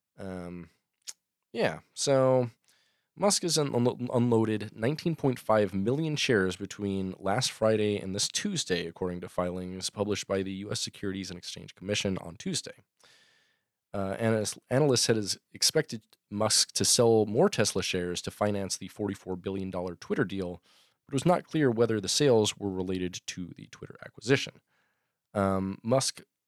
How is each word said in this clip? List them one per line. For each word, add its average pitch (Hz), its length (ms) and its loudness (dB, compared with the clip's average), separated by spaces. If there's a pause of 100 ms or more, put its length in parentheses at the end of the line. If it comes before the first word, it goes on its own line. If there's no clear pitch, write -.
(180)
Um, 87 540 -10 (800)
yeah, 156 260 -2 (140)
so 131 560 4 (640)
Musk 196 280 2
has 160 140 0
un-, 143 140 0
unlo-, 120 400 0
unloaded 113 640 2
nineteen 151 400 -2
point 127 220 0
five 107 380 2
million 143 400 0
shares 95 400 2
between 98 640 -4
last 101 320 -2
Friday 107 480 2
and 95 160 -6
this 104 120 0
Tuesday, 92 600 -2
according 90 340 -4
to 90 80 -12
filings 90 640 -4
published 101 360 -4
by 98 140 0
the 95 120 -6
U 101 180 -8
S 117 80 -4
Securities 95 500 -6
and 87 80 -10
Exchange - 380 -14
Commission 98 420 -2
on 87 180 -12
Tuesday. - 480 -8 (1080)
Uh, 98 240 -4
analyst, 113 400 0 (140)
analysts 131 300 4
said 117 160 2
it's 101 200 -4 (160)
expected - 480 0 (300)
Musk 104 400 2
to - 140 0
sell 113 420 6
more 139 220 4
Tesla 101 340 0
shares 90 400 -4
to - 80 -8
finance 101 460 -2
the 98 100 -14
forty-four 101 480 -6
billion 95 340 -6
dollar 90 260 -6
Twitter - 280 -2
deal, 90 380 -4 (440)
but - 80 -10
it - 20 -4
was 131 100 -2
not 175 180 4
clear 147 260 2
whether 110 300 2
the 95 80 -4
sales 117 500 4
were 101 140 -4
related 92 560 -4
to 90 300 -10
the - 100 -18
Twitter - 380 -18
acquisition. - 480 0 (800)
Um, 98 500 0
Musk 127 380 0 (260)